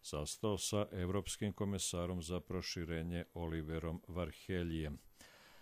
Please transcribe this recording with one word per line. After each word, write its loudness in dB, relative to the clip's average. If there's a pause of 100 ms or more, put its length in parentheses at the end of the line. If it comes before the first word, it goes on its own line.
sastao 0
sa 2
evropskim 0
komesarom 0
za 0
proširenje -2
Oliverom 0
Varheljijem. 0 (640)